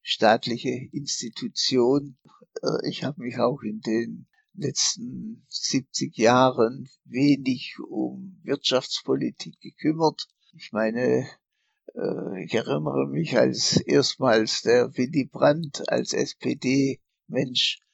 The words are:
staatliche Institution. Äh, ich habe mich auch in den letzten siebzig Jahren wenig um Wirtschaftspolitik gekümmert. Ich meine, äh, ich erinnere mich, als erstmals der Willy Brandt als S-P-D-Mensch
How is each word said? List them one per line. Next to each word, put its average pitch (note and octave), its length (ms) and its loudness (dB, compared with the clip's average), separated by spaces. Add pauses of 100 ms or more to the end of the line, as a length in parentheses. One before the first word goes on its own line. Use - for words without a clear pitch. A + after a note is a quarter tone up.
staatliche A#2+ 920 0
Institution. C3 1200 0 (440)
Äh, - 260 -2
ich - 160 -6
habe C#3 200 -6
mich A#2+ 160 -8
auch B2 220 0
in A2 200 -6
den A2+ 480 -4 (240)
letzten - 960 -6
siebzig - 680 -4
Jahren B2+ 720 4 (140)
wenig C3 720 0 (140)
um B2+ 540 -6
Wirtschaftspolitik C3+ 1160 -2
gekümmert. - 680 -2 (240)
Ich - 200 -20
meine, B2 540 0 (680)
äh, - 480 -6
ich - 120 -6
erinnere C#3 520 0
mich, C#3+ 300 -2
als B2 400 2
erstmals B2 880 2
der B2 340 2
Willy B2+ 280 0
Brandt - 640 0
als - 240 -2
S-P-D-Mensch C3 1700 -2 (140)